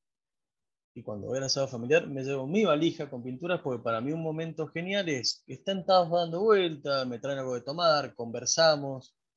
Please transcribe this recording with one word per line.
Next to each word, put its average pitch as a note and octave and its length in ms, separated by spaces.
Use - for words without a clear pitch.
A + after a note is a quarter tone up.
y A#2+ 80
cuando G#2 240
voy A#2+ 100
al C3+ 80
asado C3+ 220
familiar C3+ 400
me C3+ 160
llevo C3+ 240
mi G3+ 180
valija D#3+ 440
con B2 140
pinturas, D#3+ 380
porque A#2+ 220
para A2+ 180
mí C3+ 100
un E3 100
momento D#3+ 460
genial F3+ 420
es B2+ 360
que - 100
están F#3+ 300
todos F3+ 260
dando E3+ 320
vuelta, D#3 640
me A#2+ 140
traen C3+ 200
algo B2+ 160
de A#2+ 60
tomar, D3 540
conversamos, C3+ 1000